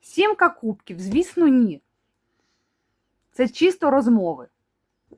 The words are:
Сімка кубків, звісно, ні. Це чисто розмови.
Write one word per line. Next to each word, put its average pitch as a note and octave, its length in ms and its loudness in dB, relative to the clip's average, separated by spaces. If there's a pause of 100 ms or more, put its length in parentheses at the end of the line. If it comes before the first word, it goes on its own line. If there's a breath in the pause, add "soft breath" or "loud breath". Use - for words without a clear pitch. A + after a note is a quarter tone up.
Сімка F#4 480 0
кубків, G3+ 500 -10
звісно, D4+ 480 0
ні. A#3 340 2 (1500)
Це B3+ 160 -2
чисто F4 440 0
розмови. G3+ 560 0 (720)